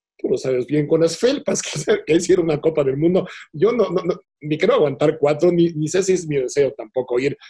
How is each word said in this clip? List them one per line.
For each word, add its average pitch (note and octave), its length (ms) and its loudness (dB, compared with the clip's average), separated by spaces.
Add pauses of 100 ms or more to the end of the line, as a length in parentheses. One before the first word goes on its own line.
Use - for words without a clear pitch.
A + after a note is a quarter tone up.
(160)
Tú - 140 -6
lo B2+ 80 0
sabes B2+ 280 -2
bien, D3 200 0
con D#3+ 160 2
las E3 160 0
felpas B3 440 -2
<laughs> - 0 -
que, - 440 -4
que D3+ 80 2
hicieron F3 320 2
una D3+ 140 0
Copa D#3 240 0
del C3+ 120 0
Mundo. F3 300 2 (260)
Yo F3+ 200 2
no, G#3 180 0
no, F3 120 -2
no, E3+ 160 -4 (220)
ni D3+ 160 -4
creo G#3+ 200 2
aguantar D3+ 420 0
cuatro, D3+ 340 2
ni, E3+ 220 2
ni D3+ 140 -4
sé F#3 140 0
si F#3 120 0
es D#3+ 120 -4
mi D3 100 -4
deseo C3 360 0
tampoco B2 480 -4
ir C#3+ 160 -2 (140)